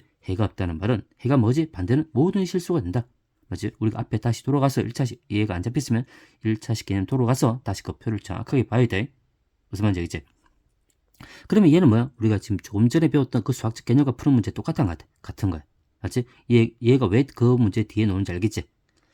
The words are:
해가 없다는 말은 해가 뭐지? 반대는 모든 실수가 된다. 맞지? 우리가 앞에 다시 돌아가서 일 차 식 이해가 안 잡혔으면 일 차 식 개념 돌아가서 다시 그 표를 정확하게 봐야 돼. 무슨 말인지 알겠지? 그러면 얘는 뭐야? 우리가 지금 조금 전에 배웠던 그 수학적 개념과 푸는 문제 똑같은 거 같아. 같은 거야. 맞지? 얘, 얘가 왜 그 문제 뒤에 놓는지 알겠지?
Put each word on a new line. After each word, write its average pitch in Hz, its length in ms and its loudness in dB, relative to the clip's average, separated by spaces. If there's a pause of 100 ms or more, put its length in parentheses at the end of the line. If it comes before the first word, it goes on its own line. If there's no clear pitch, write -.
(240)
해가 95 200 -2
없다는 87 340 -4
말은 101 240 -2 (180)
해가 131 160 0
뭐지? 131 340 2
반대는 117 420 -2
모든 185 320 2
실수가 175 360 -2
된다. 98 260 -4 (420)
맞지? 104 300 -6
우리가 110 220 -2
앞에 120 180 -4
다시 117 240 -2
돌아가서 135 380 0
일 110 120 -4
차 135 120 -2
식 113 240 -10
이해가 104 260 -2
안 87 80 -4
잡혔으면 120 420 -2 (380)
일 110 160 -2
차 - 160 -4
식 - 120 -8
개념 98 200 -2
돌아가서 127 560 0
다시 - 200 -8
그 - 100 -10
표를 110 260 -6
정확하게 113 460 -4
봐야 120 220 0
돼. 104 260 -4 (580)
무슨 101 140 -6
말인지 95 160 0
알겠지? 85 220 -8 (1200)
그러면 185 260 6
얘는 170 160 6
뭐야? 120 300 4
우리가 110 200 2
지금 98 200 -6
조금 104 300 0
전에 160 200 2
배웠던 127 360 0
그 - 80 -4
수학적 - 320 -6
개념과 135 280 2
푸는 - 220 0
문제 107 160 2
똑같은 - 340 -4
거 92 60 -2
같아. - 160 -12 (160)
같은 - 280 -4
거야. 80 120 -8 (380)
맞지? 120 240 -4 (260)
얘, 117 200 4 (120)
얘가 123 240 4
왜 110 180 2
그 - 200 -4 (120)
문제 110 280 0
뒤에 110 220 -2
놓는지 95 260 -2
알겠지? 92 320 -4 (500)